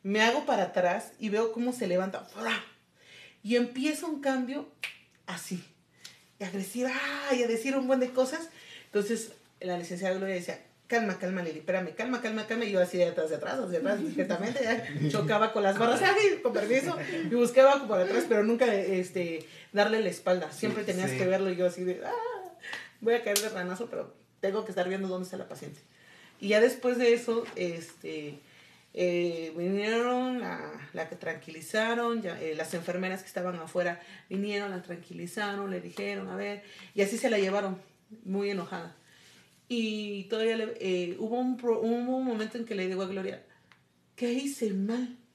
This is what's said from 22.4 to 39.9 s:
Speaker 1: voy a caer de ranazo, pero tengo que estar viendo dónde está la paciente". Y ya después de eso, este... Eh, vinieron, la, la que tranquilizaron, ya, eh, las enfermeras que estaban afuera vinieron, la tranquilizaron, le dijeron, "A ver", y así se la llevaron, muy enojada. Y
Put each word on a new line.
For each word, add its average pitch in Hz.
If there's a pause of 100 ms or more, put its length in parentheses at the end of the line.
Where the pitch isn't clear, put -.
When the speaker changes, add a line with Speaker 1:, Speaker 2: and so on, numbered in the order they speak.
Speaker 1:
voy 233
a 233
caer 202
de 214
ranazo, 190
pero - (280)
tengo 196
que 190
estar 180
viendo 190
dónde 185
está -
la -
paciente". - (600)
Y 202
ya 214
después 247
de 233
eso, 233 (100)
este... 160 (540)
Eh, 175
vinieron, 233
la, 180 (220)
la 160
que 180
tranquilizaron, 220
ya, 175
eh, 156
las 156
enfermeras 185
que -
estaban 180
afuera 170 (300)
vinieron, 202
la 180
tranquilizaron, 190
le 180
dijeron, 196
"A 185
ver", 202 (300)
y 202
así 208
se 247
la 214
llevaron, 190 (420)
muy 202
enojada. 175 (720)
Y 214